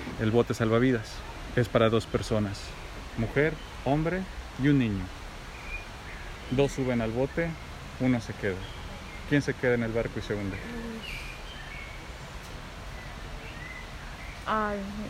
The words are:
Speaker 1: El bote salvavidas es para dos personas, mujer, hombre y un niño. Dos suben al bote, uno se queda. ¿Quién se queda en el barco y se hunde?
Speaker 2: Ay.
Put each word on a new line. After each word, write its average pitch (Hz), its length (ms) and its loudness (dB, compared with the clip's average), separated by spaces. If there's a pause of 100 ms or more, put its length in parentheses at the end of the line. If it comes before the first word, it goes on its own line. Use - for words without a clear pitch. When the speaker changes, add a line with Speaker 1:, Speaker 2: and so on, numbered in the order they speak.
(220)
Speaker 1:
El 110 100 4
bote 117 220 6
salvavidas 117 600 4 (420)
es 120 140 4
para 113 200 8
dos 110 160 4
personas, 104 540 2 (580)
mujer, 143 360 2 (320)
hombre 160 340 2 (420)
y 135 60 6
un 143 120 10
niño. 101 240 4 (1500)
Dos 135 220 6
suben 127 280 2
al 113 100 2
bote, 143 360 2 (520)
uno 127 220 6
se 107 120 -6
queda. 98 220 0 (760)
¿Quién 147 120 6
se 135 120 0
queda 123 220 4
en 117 80 4
el 113 80 0
barco 113 280 0
y - 20 -2
se - 140 -2
hunde? 98 220 -2 (4000)
Speaker 2:
Ay. 208 320 2 (320)